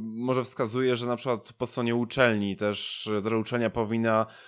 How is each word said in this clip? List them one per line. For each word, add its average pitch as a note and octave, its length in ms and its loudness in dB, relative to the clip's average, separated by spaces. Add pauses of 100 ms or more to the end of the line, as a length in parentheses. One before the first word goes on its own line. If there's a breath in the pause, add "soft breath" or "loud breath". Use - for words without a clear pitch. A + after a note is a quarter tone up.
może A#2+ 440 -2
wskazuje, B2 520 0
że A#2+ 100 -4
na A#2+ 100 -2
przykład A#2 420 -4
po B2+ 80 -2
stronie A#2 280 0
uczelni A2+ 640 2
też, - 500 -2 (200)
e, A2 40 0
że A2+ 80 2
uczelnia A2+ 320 0
powinna A2+ 560 2 (220 soft breath)